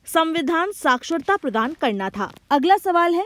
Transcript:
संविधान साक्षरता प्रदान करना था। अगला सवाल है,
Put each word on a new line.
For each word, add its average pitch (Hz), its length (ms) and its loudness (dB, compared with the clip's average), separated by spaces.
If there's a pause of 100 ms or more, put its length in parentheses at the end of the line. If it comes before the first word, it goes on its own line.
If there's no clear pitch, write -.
संविधान 330 680 0
साक्षरता 320 600 -2
प्रदान 226 380 -2
करना 196 360 -4
था। 196 220 -6 (200)
अगला 302 260 4
सवाल 349 380 2
है, 381 100 0